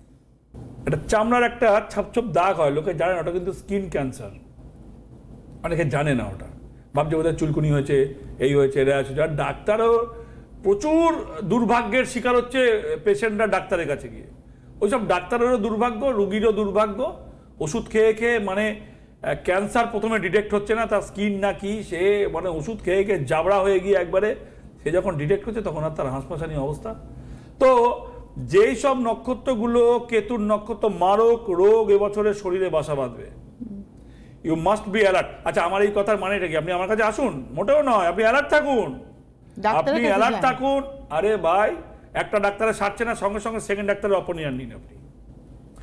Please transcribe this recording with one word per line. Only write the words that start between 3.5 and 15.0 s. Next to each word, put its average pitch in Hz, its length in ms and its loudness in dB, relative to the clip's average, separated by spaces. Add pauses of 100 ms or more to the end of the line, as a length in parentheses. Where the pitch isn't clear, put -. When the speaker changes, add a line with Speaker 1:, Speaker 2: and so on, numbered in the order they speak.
Speaker 1:
স্কিন 196 360 -4
ক্যান্সার। 127 440 -6 (1300)
অনেকে 165 220 0
জানে 143 300 0
না 113 80 -2
ওটা, 95 260 -12 (460)
ভাবছে 151 200 0
বোধহয় 160 200 2
চুলকুনি 151 360 0
হয়েছে, 143 260 2 (420)
এই 139 160 2
হয়েছে, 135 280 4
র্যাশ 135 240 2
হয়েছে। 135 140 -2
আর 160 140 -2
ডাক্তারও 208 580 0 (680)
প্রচুর 320 440 4 (360)
দুর্ভাগ্যের 233 600 2
শিকার 247 300 0
হচ্ছে 247 260 0 (420)
পেশেন্টরা 208 440 2
ডাক্তারের 185 400 0
কাছে 139 220 -4
গিয়ে। 110 180 -16 (540)
ওইসব 202 260 0